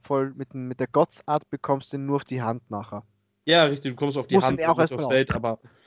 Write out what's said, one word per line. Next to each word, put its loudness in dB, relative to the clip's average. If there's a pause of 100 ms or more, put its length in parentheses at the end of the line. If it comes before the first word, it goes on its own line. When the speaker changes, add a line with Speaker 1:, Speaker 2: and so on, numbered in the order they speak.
Speaker 1:
Voll-, -2
mit -12
dem, -8
mit -8
der -2
Gods-Art 0
bekommst -4
du -6
den -6
nur 0
auf -2
die -6
Hand -6
nachher. -10 (420)
Speaker 2:
Ja, 6
richtig, -2
du -10
kommst -2
auf -4
die 4
Speaker 1:
Musst 6
Speaker 2:
Hand, 0
Speaker 1:
ihn -2
auch 2
Speaker 2:
nicht 2
Speaker 1:
erstmal -4
Speaker 2:
aufs 0
Feld, 2
Speaker 1:
auf. -4
Speaker 2:
aber -4 (280)